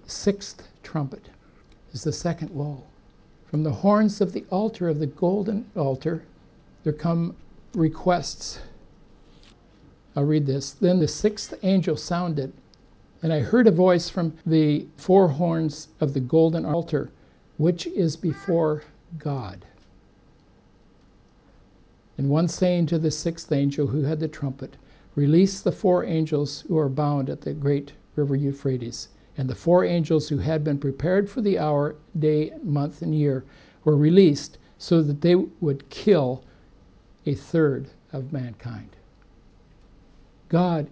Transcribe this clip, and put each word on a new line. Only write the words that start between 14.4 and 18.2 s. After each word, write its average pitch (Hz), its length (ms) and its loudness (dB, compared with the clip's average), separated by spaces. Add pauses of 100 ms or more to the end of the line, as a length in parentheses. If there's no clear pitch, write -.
the 156 400 2 (100)
four 185 320 4
horns 160 600 -2 (120)
of 139 140 0
the 139 60 -2
golden 160 460 2
altar, 160 440 -2 (480)
which 175 300 0
is 196 280 -2
before 160 680 -2 (340)